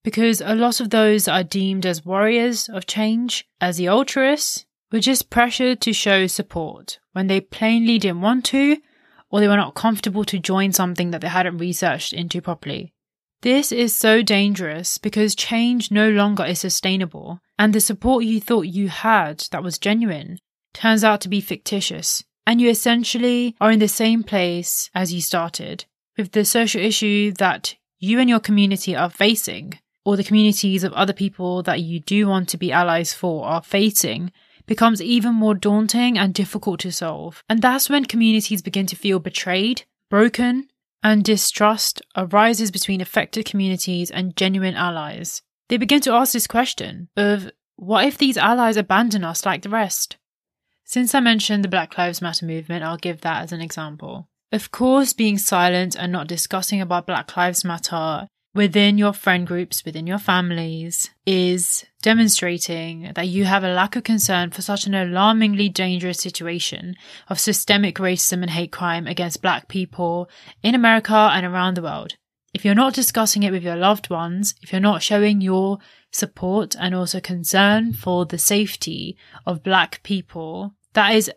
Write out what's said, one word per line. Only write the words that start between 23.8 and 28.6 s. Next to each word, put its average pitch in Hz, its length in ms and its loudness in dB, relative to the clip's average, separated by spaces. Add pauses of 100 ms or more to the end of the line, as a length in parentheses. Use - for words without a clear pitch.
the 214 60 4
same 226 360 2
place 175 720 -2
as 185 180 -2
you 175 80 -4
started, - 640 -6 (320)
with 196 160 -6
the 208 140 2
social 233 340 0
issue 208 520 0
that - 440 -2 (220)
you 214 200 0
and 254 120 4
your 226 100 4
community 196 560 2